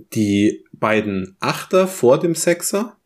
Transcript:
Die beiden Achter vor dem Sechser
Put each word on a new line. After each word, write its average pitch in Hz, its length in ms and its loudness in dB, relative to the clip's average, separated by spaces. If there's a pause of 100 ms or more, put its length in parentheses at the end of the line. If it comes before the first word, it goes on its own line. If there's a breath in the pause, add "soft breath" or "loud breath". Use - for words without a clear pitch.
(140)
Die 101 580 0
beiden 104 680 -2
Achter 185 460 0
vor 143 320 2
dem 170 160 -2
Sechser 185 720 -2